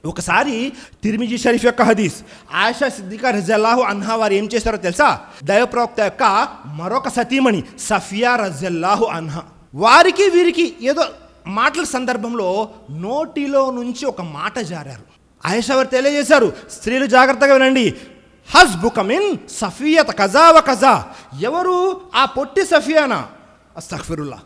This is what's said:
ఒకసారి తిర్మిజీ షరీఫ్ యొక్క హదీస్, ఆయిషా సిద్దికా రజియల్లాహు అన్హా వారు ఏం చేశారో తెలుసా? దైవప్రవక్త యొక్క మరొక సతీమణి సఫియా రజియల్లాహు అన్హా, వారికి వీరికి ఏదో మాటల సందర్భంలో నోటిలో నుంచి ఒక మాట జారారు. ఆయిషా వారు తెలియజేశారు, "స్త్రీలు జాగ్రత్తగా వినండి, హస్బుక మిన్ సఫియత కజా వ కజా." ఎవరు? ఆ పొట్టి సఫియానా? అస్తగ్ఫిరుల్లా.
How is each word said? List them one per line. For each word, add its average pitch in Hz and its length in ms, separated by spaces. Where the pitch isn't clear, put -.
ఒకసారి 226 680
తిర్మిజీ 220 340
షరీఫ్ 233 260
యొక్క 240 180
హదీస్, 185 320
ఆయిషా 226 340
సిద్దికా 214 420
రజియల్లాహు 220 500
అన్హా 202 360
వారు 214 160
ఏం 202 220
చేశారో 220 220
తెలుసా? 180 440
దైవప్రవక్త 233 560
యొక్క 214 480
మరొక 185 420
సతీమణి 240 560
సఫియా 220 580
రజియల్లాహు 185 680
అన్హా, 160 380
వారికి 330 560
వీరికి 339 520
ఏదో 285 220
మాటల 262 380
సందర్భంలో 233 840
నోటిలో 269 800
నుంచి 240 360
ఒక 233 140
మాట 170 380
జారారు. 151 440
ఆయిషా 233 300
వారు 262 100
తెలియజేశారు, 262 680
"స్త్రీలు 262 340
జాగ్రత్తగా 254 460
వినండి, 262 420
హస్బుక 226 460
మిన్ 311 360
సఫియత 294 580
కజా 214 420
వ 320 100
కజా." 233 440
ఎవరు? 359 600
ఆ 254 100
పొట్టి 277 400
సఫియానా? 277 640
అస్తగ్ఫిరుల్లా. 151 680